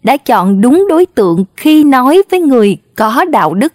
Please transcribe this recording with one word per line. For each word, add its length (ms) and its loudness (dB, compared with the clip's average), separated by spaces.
đã 140 0
chọn 440 -2
đúng 280 2
đối 160 2
tượng 400 -2
khi 280 2
nói 460 2
với 100 -2
người 380 0
có 300 -2
đạo 280 -2
đức. 220 -2